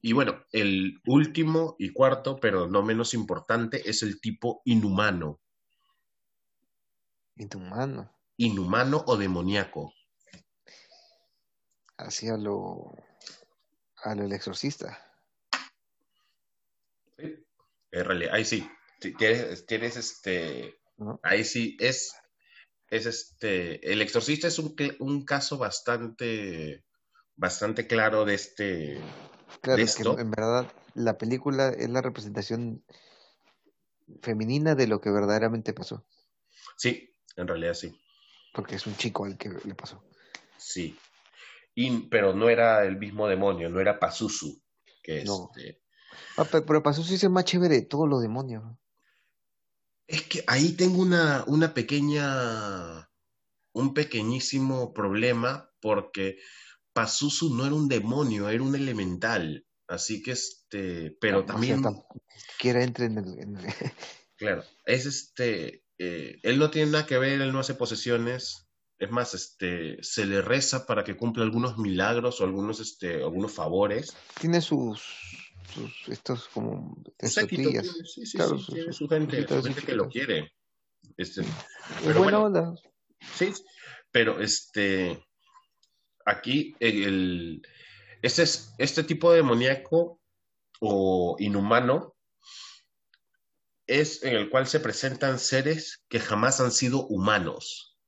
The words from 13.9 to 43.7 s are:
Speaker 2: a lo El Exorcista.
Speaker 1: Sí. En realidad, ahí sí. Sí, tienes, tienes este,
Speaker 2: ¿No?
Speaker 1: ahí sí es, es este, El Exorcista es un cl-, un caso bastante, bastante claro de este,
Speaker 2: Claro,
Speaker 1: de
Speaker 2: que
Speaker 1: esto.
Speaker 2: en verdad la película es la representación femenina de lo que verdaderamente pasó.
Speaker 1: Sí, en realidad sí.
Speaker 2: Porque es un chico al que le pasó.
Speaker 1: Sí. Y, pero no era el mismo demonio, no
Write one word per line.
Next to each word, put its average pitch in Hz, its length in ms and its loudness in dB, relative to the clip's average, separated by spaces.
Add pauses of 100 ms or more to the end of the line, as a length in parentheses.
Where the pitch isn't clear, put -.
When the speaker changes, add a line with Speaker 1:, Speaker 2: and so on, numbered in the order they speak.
Speaker 2:
a 107 120 -4
lo 104 100 -4
El 98 80 -4
Exorcista. - 680 -8 (2250)
Speaker 1:
Sí. 156 180 -12 (560)
En 87 140 -4
realidad, 87 300 -2
ahí 110 100 2
sí. 107 220 -4 (320)
Sí, 92 160 -10
tienes, 110 500 0
tienes 117 320 -4
este, 82 800 -6 (220)
Speaker 2:
¿No? 107 260 -10
Speaker 1:
ahí 98 200 2
sí 117 360 -4
es, - 360 -2 (760)
es 110 160 -2
este, 92 840 -4
El 104 100 2
Exorcista 143 460 0
es 165 120 -2
un 151 160 -6
cl-, 143 240 -2
un 139 260 -4
caso 143 320 -2
bastante, 110 1300 -4 (500)
bastante 110 520 -2
claro 107 380 4
de 101 100 2
este, 82 680 -6 (600)
Speaker 2:
Claro, 131 160 4
Speaker 1:
de 113 60 6 (100)
Speaker 2:
que - 100 -6
Speaker 1:
esto. 117 140 2
Speaker 2:
en 113 140 -4
verdad 117 400 0 (220)
la 117 240 0
película 131 520 0
es 120 200 -4
la 127 120 2
representación 113 840 -6 (1400)
femenina 123 540 2
de 131 120 4
lo 107 140 2
que 107 100 0
verdaderamente 107 600 2
pasó. - 320 -12 (720)
Speaker 1:
Sí, - 320 -2 (260)
en 90 120 -6
realidad 85 260 -2
sí. - 240 -10 (560)
Speaker 2:
Porque - 220 -8
es 95 120 -10
un 104 80 -8
chico 101 300 -4
al 98 120 -8
que - 120 -10
le 95 260 -10
pasó. - 280 -18 (540)
Speaker 1:
Sí. - 400 -8 (800)
Y, 120 320 0
pero 101 280 4
no 110 140 6
era 113 360 6
el 95 120 -2
mismo 104 300 -4
demonio, 95 420 0
no 90 100 -2